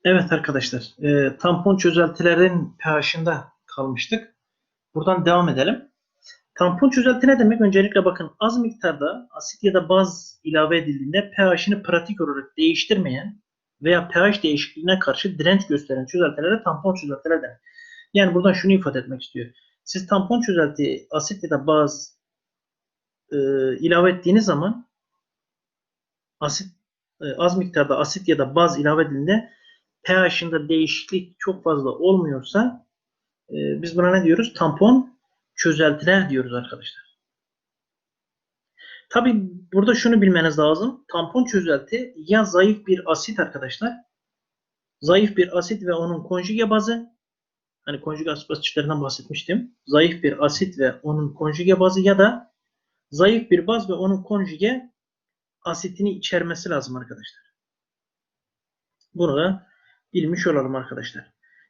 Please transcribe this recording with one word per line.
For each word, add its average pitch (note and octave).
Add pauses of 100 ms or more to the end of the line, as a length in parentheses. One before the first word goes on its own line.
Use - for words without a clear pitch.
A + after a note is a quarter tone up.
Evet F3+
arkadaşlar, C3+
e, C#3+
tampon F3+
çözeltilerin E3+
P D#3+
H'ında D#3 (140)
kalmıştık. C3+ (600)
Buradan F3
devam F3
edelim. C#3+ (680)
Tampon F3+
çözelti B3+
ne C4+
demek? A3+
Öncelikle G3
bakın, F3+
az A3+
miktarda F3
asit -
ya F#3+
da E3
baz F#3
ilave D#3
edildiğinde D3
P G3+
H'ını F#3+
pratik F3
olarak C#3
değiştirmeyen E3 (400)
veya E3+
P F3
H G3+
değişikliğine D#3
karşı D3+
direnç F#3+
gösteren C3+
çözeltilere E3+
tampon F3+
çözeltiler D3+
denir. A#2+ (560)
Yani F#3+
buradan F3+
şunu F#3
ifade D#3+
etmek B2+
istiyor. A#2+ (340)
Siz F#3+
tampon G#3
çözelti D3
asit E3
ya D#3
da C#3
baz, D3+ (1120)
e, C#3+ (420)
ilave F3
ettiğiniz F#3
zaman F3+ (1500)
asit, D3+ (440)
e, D3
az F3+
miktarda D3
asit D#3+
ya C#3+
da C3+
baz E3
ilave D3+
edildiğinde D#3 (520)
P F#3
H'ında E3
değişiklik E3
çok F#3+
fazla C#3+
olmuyorsa, F#3 (640)
e, D3 (280)
biz E3+
buna F3+
ne F3
diyoruz? A3
Tampon G#3 (360)
çözeltiler D#3
diyoruz B2+
arkadaşlar. - (2000)
Tabii A#3+ (380)
burada G#3
şunu A#3
bilmeniz E3
lazım. D#3+
Tampon F3
çözelti G3
ya G3
zayıf F#3+
bir F3+
asit G3+
arkadaşlar. D#3 (1080)
Zayıf G3
bir F3
asit G3+
ve F3
onun E3+
konjüge G#3
bazı. A3+ (680)
Hani C#3+
konjüge D#3
asit D3
basınçlarından D3
bahsetmiştim. D3+ (100)
Zayıf D#3+
bir D3
asit E3
ve C3
onun D3+
konjüge F3
bazı F#3
ya F#3+
da A3 (560)
zayıf G#3
bir E3+
baz G3+
ve -
onun F#3+
konjüge G3+ (720)
asitini F#3
içermesi E3+
lazım C3
arkadaşlar. - (1700)
Bunu E3
da F#3+ (400)
bilmiş E3+
olalım C3+
arkadaşlar. - (380)